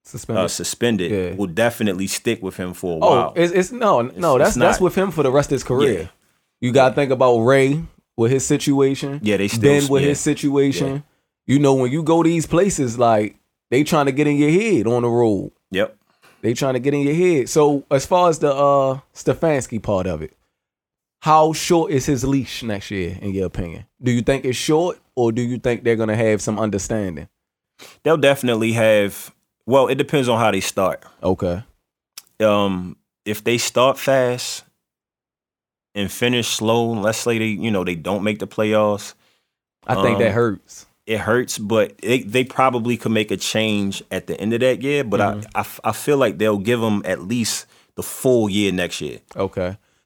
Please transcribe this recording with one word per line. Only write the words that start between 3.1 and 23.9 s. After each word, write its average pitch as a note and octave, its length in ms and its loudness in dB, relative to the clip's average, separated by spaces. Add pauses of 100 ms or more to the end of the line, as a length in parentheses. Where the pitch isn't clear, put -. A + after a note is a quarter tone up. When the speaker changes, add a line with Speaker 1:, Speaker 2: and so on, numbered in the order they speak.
Speaker 1:
it's, E3+ 160 0
it's, F#3 180 0
no, G#3 300 2
Speaker 2:
It's, B2 160 -6
Speaker 1:
no, D#3+ 220 2
that's, E3 120 4
Speaker 2:
it's - 80 -4
Speaker 1:
that's F#3 220 2
Speaker 2:
not F#3 40 2
Speaker 1:
with F3 120 0
him F#3+ 160 0
for D#3 100 -2
the C3 80 2
rest C#3 200 2
of D3 60 0
his A#2+ 60 -4
career. C3 380 0
Speaker 2:
Yeah. D#2+ 60 -10 (540)
Speaker 1:
You A#2+ 120 -2
gotta C3 180 6
Speaker 2:
Yeah. B2+ 60 -4
Speaker 1:
think C#3 160 0
about B2 260 4
Ray C3+ 420 4 (360)
with A#2+ 160 2
his C3+ 120 0
situation. C#3 760 0
Speaker 2:
Yeah, G#2 140 0
they G2 100 0
still A2+ 160 -2
Speaker 1:
Ben C#3+ 220 6
Speaker 2:
s-, C3+ 40 -2
Speaker 1:
with C#3 140 2
Speaker 2:
yeah. C#3+ 60 2
Speaker 1:
his C#3+ 120 -2
situation. C#3 760 0
Speaker 2:
Yeah. C#3+ 60 -8 (460)
Speaker 1:
You C#3 140 2
know, C#3 140 6
when B2+ 180 2
you D#3+ 100 -2
go E3 220 4
to E3 40 4
these E3 180 0
places, D#3+ 520 0
like, A2 380 2 (340)
they C3+ 140 2
trying D3 220 2
to C#3 60 0
get D3 140 2
in D3 100 2
your D3 140 4
head E3+ 380 2
on A#2+ 140 2
the A#2+ 60 0
road. A2 440 0 (200)
Speaker 2:
Yep. F#2+ 240 0 (460)
Speaker 1:
They A#2+ 120 0
trying C3 200 -2
to B2 60 0
get C#3+ 140 0
in C#3+ 60 0
your C#3+ 140 0
head. E3 340 2
So C#3+ 420 2
as C3+ 160 0
far F3+ 220 4
as D#3 100 0
the, D3 160 0
uh, C#3 460 2 (140)
Stefanski C#3 680 -2
part F#2 240 0
of D#2+ 160 -4
it, - 140 -14 (840)
how D#3 320 4
short E3 400 0
is C3+ 140 0
his C3 180 0
leash C3+ 380 -2
next G#2 280 -8
year, F#2 300 -6
in G#2 120 -6
your F#2+ 140 -2
opinion? E2 400 -8 (160)